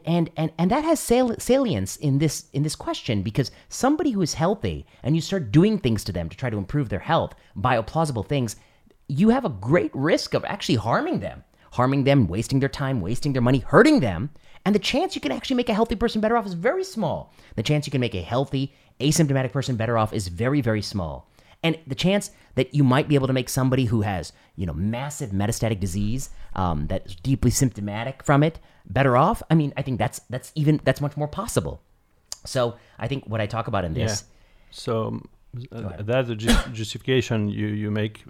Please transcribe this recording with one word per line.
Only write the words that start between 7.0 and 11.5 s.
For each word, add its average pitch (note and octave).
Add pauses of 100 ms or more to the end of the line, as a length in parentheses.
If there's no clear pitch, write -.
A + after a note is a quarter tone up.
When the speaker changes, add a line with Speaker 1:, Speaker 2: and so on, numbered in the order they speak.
Speaker 1:
bioplausible B2+
things, B2+ (520)
you D3+
have B3
a G#3
great B2+
risk E3
of C#3
actually D3
harming D#3+
them. D2+ (280)